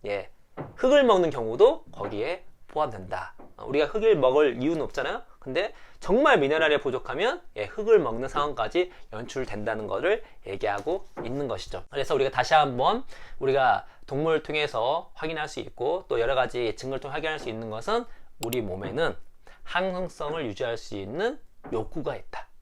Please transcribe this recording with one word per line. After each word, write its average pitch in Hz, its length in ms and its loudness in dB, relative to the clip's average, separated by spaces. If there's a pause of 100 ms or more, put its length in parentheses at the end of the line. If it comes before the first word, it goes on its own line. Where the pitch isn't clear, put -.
예, 101 240 -4 (460)
흙을 277 260 6
먹는 185 280 6
경우도 135 600 4
거기에 107 540 -4 (240)
포함된다. 98 680 -4 (220)
어, - 100 -14
우리가 143 200 2
흙을 214 300 4
먹을 127 460 4
이유는 156 200 0
없잖아요. 151 400 -4 (180)
근데 160 340 -2 (240)
정말 254 400 6
미네랄이 147 420 4
부족하면, 147 640 -2 (140)
예, 104 80 -4
흙을 214 340 4
먹는 123 300 0
상황까지 147 640 0 (200)
연출된다는 110 760 -4
것을 156 340 0 (240)
얘기하고 104 600 -4 (180)
있는 135 240 -4
것이죠. - 420 -8
그래서 139 240 -2
우리가 135 160 2
다시 131 240 2
한번 151 500 4 (360)
우리가 131 440 4 (220)
동물을 156 380 0
통해서 147 680 -2
확인할 156 340 -6
수 - 120 -10
있고 165 480 -4
또 120 120 0
여러 123 140 2
가지 123 420 0
증거를 131 240 -6
통해 139 140 -10
확인할 156 240 -4
수 - 100 -8
있는 113 220 -6
것은 202 340 -2 (400)
우리 117 160 -2
몸에는 98 560 -2 (540)
항상성을 175 760 -4
유지할 117 300 -4
수 107 200 -10
있는 156 420 -4 (340)
욕구가 131 440 -4
있다. - 320 -10 (140)